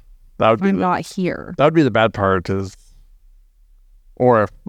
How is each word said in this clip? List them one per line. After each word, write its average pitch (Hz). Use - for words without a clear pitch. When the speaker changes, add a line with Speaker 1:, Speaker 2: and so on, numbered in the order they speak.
Speaker 1:
that 110
would 117
be 196
Speaker 2:
I'm 196
Speaker 1:
the, 185
Speaker 2:
not 180
here. -
Speaker 1:
that 143
would 160
be 160
the 123
bad 110
part 95
is, 98
or 120
if -